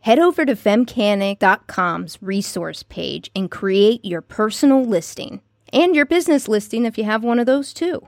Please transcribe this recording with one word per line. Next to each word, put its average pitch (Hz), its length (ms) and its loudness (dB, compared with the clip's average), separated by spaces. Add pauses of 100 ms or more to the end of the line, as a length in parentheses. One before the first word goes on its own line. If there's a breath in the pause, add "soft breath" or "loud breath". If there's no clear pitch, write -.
Head 233 180 4
over 339 260 2
to 269 100 0
femcanic 208 840 0
dot 196 300 2
com's 175 520 -4
resource 185 640 -6
page 160 520 -12
and 190 160 -4
create 202 540 2
your 175 160 -6
personal 262 640 2
listing - 560 -4 (320)
and 339 240 4
your 294 80 4
business 330 440 2
listing 220 360 -2
if 220 140 -4
you 214 60 -4
have 214 200 -2
one 233 140 2
of 240 80 0
those 269 260 0
too. 330 360 -6